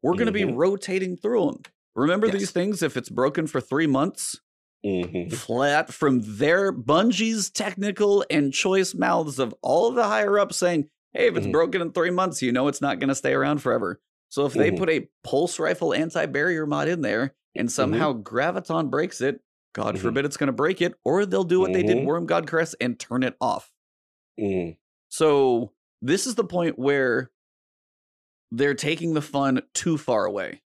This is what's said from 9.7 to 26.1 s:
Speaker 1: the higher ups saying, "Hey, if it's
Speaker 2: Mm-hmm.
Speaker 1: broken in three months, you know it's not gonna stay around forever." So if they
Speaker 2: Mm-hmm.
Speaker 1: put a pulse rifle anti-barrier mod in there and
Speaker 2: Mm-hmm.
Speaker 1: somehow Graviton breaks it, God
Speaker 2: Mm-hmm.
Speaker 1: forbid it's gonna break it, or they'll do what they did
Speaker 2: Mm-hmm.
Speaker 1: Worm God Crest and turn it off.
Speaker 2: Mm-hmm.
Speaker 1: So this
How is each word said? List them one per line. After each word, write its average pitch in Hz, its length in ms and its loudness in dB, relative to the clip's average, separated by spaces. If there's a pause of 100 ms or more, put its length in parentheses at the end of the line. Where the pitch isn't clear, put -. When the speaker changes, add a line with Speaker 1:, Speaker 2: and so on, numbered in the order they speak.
Speaker 1:
the 240 140 2
higher 208 340 2
ups - 180 0
saying, 170 320 0 (240)
"Hey, - 140 2
if - 80 2
it's - 100 -2
Speaker 2:
Mm-hmm. 101 60 -2
Speaker 1:
broken 165 300 2
in 165 100 -4
three 180 200 0
months, 180 300 -2
you 127 100 0
know 127 160 2
it's 143 140 -2
not 143 180 -2
gonna 139 160 0
stay 135 180 0
around 139 280 0
forever." 113 380 -2 (300)
So 143 160 0
if 135 80 -2
they 135 160 4
Speaker 2:
Mm-hmm. 185 80 -2
Speaker 1:
put 170 120 0
a 143 180 0 (160)
pulse 170 360 0
rifle 165 340 0
anti-barrier 156 720 -2
mod 147 220 0
in 170 140 -2
there 117 340 -2 (200)
and 117 140 -2
Speaker 2:
Mm-hmm. - 40 -6
Speaker 1:
somehow 131 400 0
Graviton 151 760 -2
breaks 147 320 -4
it, 139 200 -2 (320)
God 107 220 -4
Speaker 2:
Mm-hmm. 92 60 -6
Speaker 1:
forbid 120 240 0
it's 143 120 -6
gonna 139 160 0
break 151 280 0
it, 170 140 -2 (100)
or 175 220 2
they'll 190 160 0
do 175 160 4
what 185 140 2
they 185 100 2
did - 140 4
Speaker 2:
Mm-hmm. 135 100 0
Speaker 1:
Worm 165 180 0
God 165 220 0
Crest 160 340 -2
and 123 180 -2
turn 123 220 -4
it 127 180 -2
off. - 320 -2 (680)
Speaker 2:
Mm-hmm. 92 320 -2 (380)
Speaker 1:
So 135 640 4 (300)
this 170 260 0